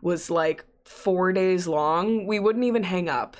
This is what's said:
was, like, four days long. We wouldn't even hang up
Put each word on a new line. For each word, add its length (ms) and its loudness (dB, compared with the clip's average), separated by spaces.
was, 280 -4
like, 360 0
four 420 0
days 360 2
long. 580 0
We 140 -2
wouldn't 260 2
even 160 2
hang 280 -2
up 300 -4